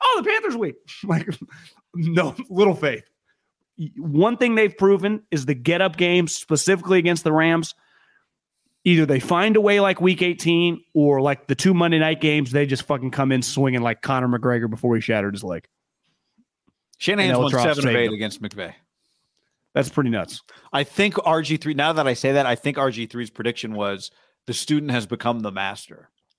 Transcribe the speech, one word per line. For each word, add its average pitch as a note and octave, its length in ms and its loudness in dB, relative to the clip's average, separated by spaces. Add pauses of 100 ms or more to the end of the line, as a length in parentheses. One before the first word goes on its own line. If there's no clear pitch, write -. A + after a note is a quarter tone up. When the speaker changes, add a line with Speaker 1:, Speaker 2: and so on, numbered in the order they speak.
Speaker 1:
"Oh, A#4 200 2
the F#4+ 60 -4
Panthers G#4+ 280 -2
week." G3 180 -4 (160)
<laughs> - 140 -18
Like, E3+ 240 -2 (680)
no, E3 400 0 (160)
little F#3+ 240 4
faith. B2+ 300 -4 (720)
Y-, D#3 180 -10
one E3 400 0
thing A#3 200 0
they've G#3+ 200 2
proven G3 540 2
is C#3+ 160 -4
the C#3+ 80 0
get-up E3 420 0
games, F3 380 2
specifically F#3 640 0
against E3+ 260 0
the D#3 80 0
Rams, E3 420 2 (1120)
either E3 220 4
they C3+ 140 2
find F#3+ 360 2
a A3 40 4
way G3+ 200 4
like F#3+ 200 2
week F3+ 200 2
eighteen E3+ 640 0 (120)
or, C#3+ 280 4
like, C#3 240 -2
the C#3 80 -2
two F#3+ 180 2
Monday E3+ 260 2
night D#3+ 220 0
games, D3+ 320 0
they C#3+ 140 2
just C3 160 -2
fucking C3 300 -4
come C3+ 200 0
in C3 80 2
swinging B2+ 400 0
like A#2 220 -2
Conor B2+ 260 -2
McGregor A#2+ 400 0
before A#2 260 -2
he A2 60 0
shattered G2+ 340 -2
his G2+ 100 -10
leg. F2 220 -10 (1300)
Speaker 2:
Shanahan's G3+ 340 0
Speaker 1:
And B2 40 2
Speaker 2:
won D3+ 60 2
Speaker 1:
L C#3 60 0
Speaker 2:
seven B2 200 2
of D3 40 2
Speaker 1:
Trout C#3 100 0
saved A#2+ 120 2
Speaker 2:
eight A#2+ 100 2
Speaker 1:
them. A2 80 -2
Speaker 2:
against G#2 280 -8
McVay. G2 320 -12 (1000)
Speaker 1:
That's C3+ 140 0
pretty C3+ 220 0
nuts. G2 320 -6 (300)
Speaker 2:
I C#3 100 0
think G3+ 320 -2 (100)
R D#3+ 180 2
G D3+ 140 -2
three, D3 180 -6
now D3 180 0
that D#3 160 0
I B2 60 2
say C3+ 180 0
that, C#3 140 2
I A#2+ 100 0
think C#3+ 200 -4
R C3+ 140 0
G A2+ 160 -8
three's A#2+ 240 -10
prediction A2+ 440 -8
was, G2+ 360 -6 (360)
"The B2 60 -6
student D3+ 380 -2
has A#2+ 160 -2
become A#2+ 340 -4
the G#2 120 -8
master." G2 580 -10 (280)